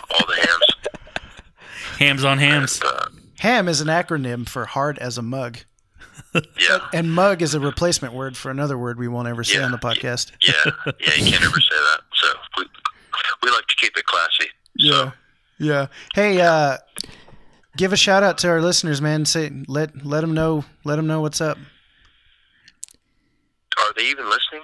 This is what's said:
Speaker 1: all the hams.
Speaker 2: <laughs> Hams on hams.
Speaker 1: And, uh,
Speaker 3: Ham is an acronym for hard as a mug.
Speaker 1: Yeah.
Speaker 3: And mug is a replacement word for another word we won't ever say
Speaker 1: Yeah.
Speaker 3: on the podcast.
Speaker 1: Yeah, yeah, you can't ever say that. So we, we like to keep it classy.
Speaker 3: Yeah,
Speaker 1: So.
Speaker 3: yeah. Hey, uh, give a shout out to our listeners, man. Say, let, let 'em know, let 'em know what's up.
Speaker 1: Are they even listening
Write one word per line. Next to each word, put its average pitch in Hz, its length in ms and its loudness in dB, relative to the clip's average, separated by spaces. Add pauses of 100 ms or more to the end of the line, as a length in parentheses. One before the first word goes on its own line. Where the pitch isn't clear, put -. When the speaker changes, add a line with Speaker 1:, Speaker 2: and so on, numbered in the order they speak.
(120)
Speaker 1:
all - 140 2
the 92 100 -2
hams. 85 280 2 (1300)
Speaker 2:
<laughs> - 0 -
Hams 139 240 4
on 135 160 4
hams. 143 420 2
Speaker 1:
And, - 120 0
uh, - 140 -4 (340)
Speaker 3:
Ham 214 280 2
is 151 120 0
an 156 80 -2
acronym 143 600 -2
for 117 180 -6
hard 139 320 -2
as 123 200 -8
a 120 40 -6
mug. 120 360 -6 (760)
Speaker 1:
Yeah. 85 440 2 (140)
Speaker 3:
And 165 200 0
mug 180 300 4
is 151 120 0
a 151 60 -2
replacement 139 540 -2
word 131 220 -8
for - 140 -10
another 139 280 -4
word 120 200 -6
we 120 100 -4
won't 120 180 -4
ever 117 160 -6
say 104 160 2
Speaker 1:
Yeah. 135 60 0
Speaker 3:
on 123 80 -2
the 120 60 -6
podcast. 120 520 -4 (100)
Speaker 1:
Yeah, - 120 -4 (480)
yeah, 78 160 0
you - 160 2
can't 87 120 2
ever - 160 2
say - 160 2
that. 76 240 2 (140)
So - 140 2 (300)
we, 190 60 -4 (800)
we 123 80 2
like 113 160 2
to - 100 0
keep - 200 0
it 82 100 -2
classy. 82 420 0 (280)
Speaker 3:
Yeah, 151 160 4
Speaker 1:
So. 131 200 2 (460)
Speaker 3:
yeah. 147 280 0 (280)
Hey, 202 260 4
uh, 156 360 4 (1000)
give 185 160 2
a 208 40 2
shout 196 260 6
out 180 160 2
to 180 100 0
our 165 120 4
listeners, 165 420 2
man. 151 220 0
Say, 151 260 -2 (160)
let, 143 380 -4
let 147 180 -2
'em 165 120 -2
know, 160 300 0 (200)
let 147 160 0
'em 160 80 0
know 156 120 0
what's 151 200 -2
up. 156 180 -2 (2250)
Speaker 1:
Are 107 180 2
they 113 80 0
even 135 240 -2
listening 127 360 -2